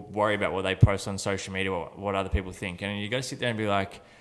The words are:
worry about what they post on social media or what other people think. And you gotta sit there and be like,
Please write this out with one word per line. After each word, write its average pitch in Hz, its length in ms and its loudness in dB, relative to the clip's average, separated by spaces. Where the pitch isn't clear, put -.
worry 104 220 4
about 98 200 2
what 95 100 0
they 95 100 2
post 98 340 6
on 98 120 -4
social 98 340 -2
media 95 180 0
or 85 240 -4
what 98 200 -2
other 95 140 0
people 95 220 -2
think. 92 300 -8
And 101 180 -4
you 104 100 -4
gotta 127 120 -2
sit - 180 -8
there 120 100 0
and 113 80 -2
be 107 100 0
like, 98 340 0